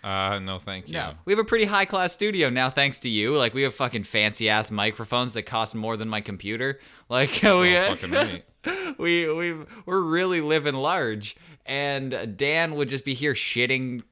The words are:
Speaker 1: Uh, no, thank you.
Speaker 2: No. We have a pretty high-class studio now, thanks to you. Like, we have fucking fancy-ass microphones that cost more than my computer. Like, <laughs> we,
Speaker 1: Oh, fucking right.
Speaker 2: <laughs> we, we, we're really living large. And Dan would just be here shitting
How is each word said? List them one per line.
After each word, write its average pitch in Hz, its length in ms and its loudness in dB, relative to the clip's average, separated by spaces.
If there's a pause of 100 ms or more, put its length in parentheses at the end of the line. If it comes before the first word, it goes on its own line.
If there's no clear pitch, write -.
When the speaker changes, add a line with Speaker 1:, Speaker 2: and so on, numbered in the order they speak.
Speaker 1:
Uh, 98 360 -2
no, 95 200 -6
thank 95 300 -12
you. 160 60 -10
Speaker 2:
No. 107 180 -6 (140)
We 190 80 2
have 220 60 4
a 214 40 0
pretty 220 220 2
high-class 196 480 2
studio 196 340 0
now, 127 220 2
thanks 139 300 0
to 123 100 -4
you. 110 260 2
Like, 120 160 2
we 135 120 2
have 131 100 0
fucking 120 300 -2
fancy-ass 107 680 2
microphones 110 640 -2
that 110 80 -4
cost 113 320 -4
more 110 240 -4
than 110 100 -6
my 107 140 -4
computer. 113 580 -6 (300)
Like, 127 180 2
<laughs> - 140 -2
we, 180 340 6
Speaker 1:
Oh, 185 180 2
fucking - 180 -6
right. - 320 0 (280)
Speaker 2:
<laughs> 370 260 -6
we, 170 320 0
we, 170 240 -2 (300)
we're 185 160 0
really 175 400 0
living 151 340 2
large. 131 640 -2 (300)
And 135 720 -4
Dan 156 380 2
would 143 120 0
just 131 160 -4
be 139 80 -2
here 135 220 0
shitting 123 760 0